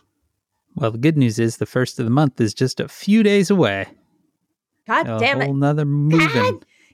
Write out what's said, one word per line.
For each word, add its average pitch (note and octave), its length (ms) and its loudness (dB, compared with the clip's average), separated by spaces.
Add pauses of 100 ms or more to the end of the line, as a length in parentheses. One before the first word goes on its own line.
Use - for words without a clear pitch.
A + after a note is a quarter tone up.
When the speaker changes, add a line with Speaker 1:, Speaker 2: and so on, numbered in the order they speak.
(760)
Speaker 1:
Well, A2+ 160 -2
the A2+ 60 -8
good D3+ 180 2
news A#2+ 220 2
is A2+ 180 0
the G#2+ 100 -6
first - 320 -4
of B2 60 -4
the A2+ 60 -2
month C#3 300 0
is A2 140 0
just - 260 -4
a D3+ 80 -6
few G#3+ 340 0
days G3+ 280 2
away. G#2 360 0 (1000)
Speaker 2:
God B3 220 -2
Speaker 1:
A A2+ 100 -4
Speaker 2:
damn B3 240 0
it. C#3 40 -2
Speaker 1:
whole C#3 80 -2
nother D3 300 0
moving. D3+ 440 2
Speaker 2:
God A2 360 -2 (280)